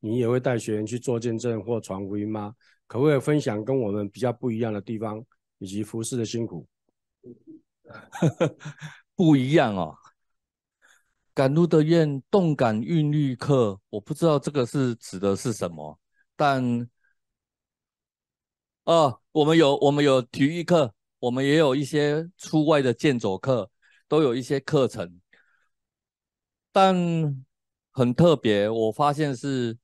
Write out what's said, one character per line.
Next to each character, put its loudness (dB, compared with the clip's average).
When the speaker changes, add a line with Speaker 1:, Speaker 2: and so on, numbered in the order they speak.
Speaker 1:
你 -4
也 0
会 0
带 -2
学 -4
员 -4
去 -8
做 -4
见 -4
证 -4
或 -4
传 -10
福 -8
音 -4
吗？ -8
可 -8
不 0
可 4
以 2
分 0
享 -4
跟 -4
我 -2
们 -4
比 -18
较 -2
不 -6
一 -4
样 -4
的 -8
地 -10
方， -10
以 -14
及 -6
服 -8
侍 -6
的 -2
辛 -6
苦？ -12
Speaker 2:
<laughs> -4
不 4
一 0
样 2
哦。 -6
赶 2
路 4
的 4
宴 2
动 2
感 2
韵 0
律 0
课， 0
我 -8
不 -10
知 -4
道 4
这 -4
个 0
是 -2
指 -16
的 0
是 -6
什 -6
么， -14
但， 0
哦， 2
我 4
们 4
有， 6
我 4
们 2
有 4
体 -2
育 -2
课， 2
我 -2
们 -2
也 2
有 4
一 -2
些 -2
出 -2
外 4
的 2
健 0
走 -4
课， -2
都 2
有 2
一 -4
些 -4
课 0
程。 -8
但 6
很 0
特 6
别， 2
我 0
发 0
现 -4
是 -4